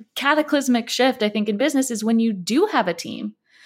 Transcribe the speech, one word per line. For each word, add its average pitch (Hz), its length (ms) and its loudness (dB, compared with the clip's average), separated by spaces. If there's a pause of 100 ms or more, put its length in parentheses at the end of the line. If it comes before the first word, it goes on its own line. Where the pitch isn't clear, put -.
(140)
cataclysmic 277 760 0
shift, 247 340 0
I 208 60 0
think, 214 220 -2
in 202 80 -2
business 269 320 0
is 214 120 -6
when 226 180 2
you 226 120 2
do 214 400 0
have 226 160 2
a 170 60 -2
team. - 400 -10 (320)